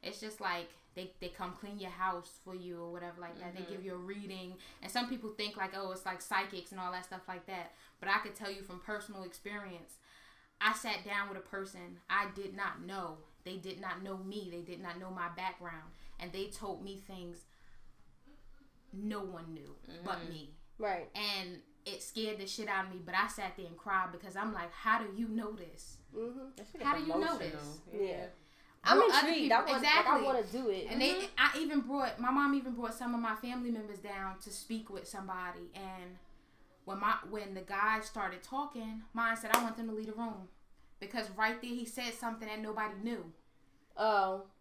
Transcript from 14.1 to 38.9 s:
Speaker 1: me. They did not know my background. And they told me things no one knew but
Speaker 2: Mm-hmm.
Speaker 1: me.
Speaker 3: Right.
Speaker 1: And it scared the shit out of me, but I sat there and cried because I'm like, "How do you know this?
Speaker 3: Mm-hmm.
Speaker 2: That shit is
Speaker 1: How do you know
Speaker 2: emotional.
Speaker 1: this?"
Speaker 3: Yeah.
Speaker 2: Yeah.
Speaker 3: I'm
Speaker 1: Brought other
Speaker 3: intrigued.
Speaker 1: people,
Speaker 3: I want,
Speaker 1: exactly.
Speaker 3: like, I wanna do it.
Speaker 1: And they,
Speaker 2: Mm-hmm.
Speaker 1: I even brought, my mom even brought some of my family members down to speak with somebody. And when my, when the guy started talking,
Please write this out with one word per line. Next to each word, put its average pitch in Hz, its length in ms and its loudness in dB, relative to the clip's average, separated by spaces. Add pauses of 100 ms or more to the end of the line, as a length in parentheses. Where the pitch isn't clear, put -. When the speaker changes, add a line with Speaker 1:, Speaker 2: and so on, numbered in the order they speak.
Speaker 1:
me. 190 340 -6
They 175 100 -6
did 170 200 -10
not 175 180 -6
know 185 120 -8
my 175 180 -2
background. 170 600 -6 (280)
And 175 140 -6
they 196 140 -2
told 202 360 -6
me 196 140 -8
things 180 480 -10 (1500)
no 208 260 -2
one 170 340 -8
knew 143 220 -12 (280)
but 180 160 -2
Speaker 2:
Mm-hmm. 165 100 -8
Speaker 1:
me. 156 200 -10 (280)
Speaker 3:
Right. 190 380 -2
Speaker 1:
And 196 440 -2 (260)
it 190 160 -6
scared 214 380 -2
the 196 80 -6
shit 214 200 -4
out 190 180 2
of 190 80 -8
me, 185 120 -8
but 180 100 -4
I 202 120 4
sat 196 300 -4
there 185 100 -8
and 165 100 -12
cried 190 340 2
because 175 240 -10
I'm 214 180 0
like, 175 200 -4
"How 226 260 6
do 220 160 -2
you 226 120 0
know 214 240 0
this? 180 460 -12 (180)
Speaker 3:
Mm-hmm. 247 240 -4 (180)
Speaker 2:
That 208 140 -12
shit 311 100 -8
is 277 60 2
Speaker 1:
How 285 80 6
do 320 60 0
you 302 80 -2
know - 60 4
Speaker 2:
emotional. 330 240 4
Speaker 1:
this?" 151 400 -6 (140)
Speaker 3:
Yeah. 202 140 0
Speaker 2:
Yeah. 180 180 -2 (580)
Speaker 3:
I'm 339 140 12
Speaker 1:
Brought 440 120 12
other 277 80 10 (100)
Speaker 3:
intrigued. 320 160 6
Speaker 1:
people, 233 140 10
Speaker 3:
I - 80 12
want, 277 180 4
Speaker 1:
exactly. 311 300 10
Speaker 3:
like, 277 80 8
I 269 40 4
wanna 254 180 4
do 226 260 0
it. 190 200 2
Speaker 1:
And 233 120 4
they, 269 120 8
Speaker 2:
Mm-hmm. 381 120 0 (120)
Speaker 1:
I 277 220 8
even 294 220 4
brought, 254 380 0
my 247 120 4
mom 277 240 8
even 254 200 0
brought 233 180 -2
some 240 200 -2
of 240 60 2
my 226 160 2
family 247 360 -4
members 208 280 -4
down 190 400 -6
to - 120 -12
speak 220 380 -6
with 196 160 -8
somebody. 180 720 -6
And 185 420 -10 (680)
when 190 140 -4
my, 214 160 6 (140)
when 202 260 -4
the 185 60 -6
guy 208 380 4
started 190 420 -4
talking, 240 600 -4 (120)